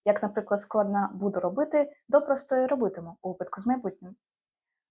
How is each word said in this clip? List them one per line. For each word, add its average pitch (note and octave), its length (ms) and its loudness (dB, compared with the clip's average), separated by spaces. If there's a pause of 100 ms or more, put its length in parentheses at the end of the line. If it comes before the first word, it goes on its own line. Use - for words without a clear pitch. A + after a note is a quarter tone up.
як, G#3 180 2
наприклад, G#3 380 0
складна G3+ 520 2
«буду F#3+ 260 -2
робити» C#4+ 540 0 (140)
до C#4 140 4
простої C4+ 460 0
«робитиму» F#3+ 540 -4
у F#3 80 -6
випадку F3+ 320 -8
з G#3+ 60 -6
майбутнім. A3+ 480 -4 (760)